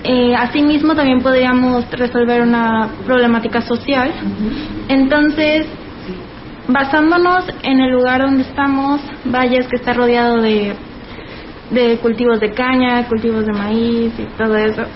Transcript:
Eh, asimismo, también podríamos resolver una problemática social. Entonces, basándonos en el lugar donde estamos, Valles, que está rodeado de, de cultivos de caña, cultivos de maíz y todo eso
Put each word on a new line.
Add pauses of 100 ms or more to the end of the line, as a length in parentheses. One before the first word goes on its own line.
Eh,
asimismo,
también
podríamos
resolver
una (180)
problemática
social. (760)
Entonces, (1000)
basándonos (180)
en
el
lugar
donde
estamos, (240)
Valles,
que
está
rodeado
de, (960)
de
cultivos
de
caña,
cultivos
de
maíz
y (140)
todo
eso (120)